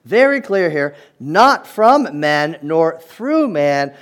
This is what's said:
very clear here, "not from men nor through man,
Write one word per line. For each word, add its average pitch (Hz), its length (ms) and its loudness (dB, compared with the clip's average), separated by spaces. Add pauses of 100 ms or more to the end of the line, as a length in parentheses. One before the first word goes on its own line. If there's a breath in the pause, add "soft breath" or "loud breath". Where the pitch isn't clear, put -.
very 262 360 0
clear 196 280 -2
here, 147 260 -4 (240 loud breath)
"not 202 480 2
from 220 540 2
men 151 420 -2
nor 160 380 -2
through 285 480 -4
man, 143 540 -2